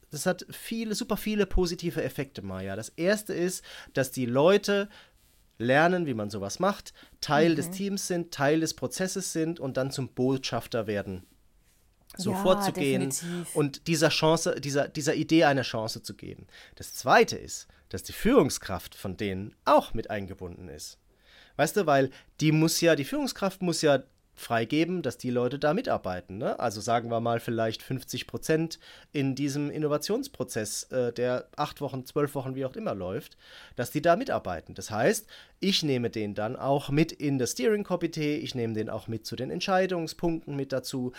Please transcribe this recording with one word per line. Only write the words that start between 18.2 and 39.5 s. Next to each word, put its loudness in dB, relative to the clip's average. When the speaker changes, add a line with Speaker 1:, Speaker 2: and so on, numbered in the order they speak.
Speaker 1:
von -8
denen -6
auch 4
mit -4
eingebunden -8
ist. -16
Weißt 0
du, 2
weil 6
die 4
muss 4
ja, 6
die -2
Führungskraft -4
muss 0
ja 6
freigeben, 0
dass -4
die -6
Leute 0
da 2
mitarbeiten, -4
ne? -4
Also -2
sagen 0
wir 0
mal 0
vielleicht -2
fünfzig -8
Prozent -2
in 0
diesem -2
Innovationsprozess, -2
äh, 0
der -2
acht -4
Wochen, -6
zwölf 0
Wochen, -6
wie -2
auch -6
immer -4
läuft, -6
dass -4
die -2
da 6
mitarbeiten. -4
Das -10
heißt, 2
ich 2
nehme 2
den -4
dann -4
auch 0
mit 2
in 0
das 2
Steering-Komitee, 0
ich -6
nehme -2
den -2
auch -6
mit -6
zu -8
den -6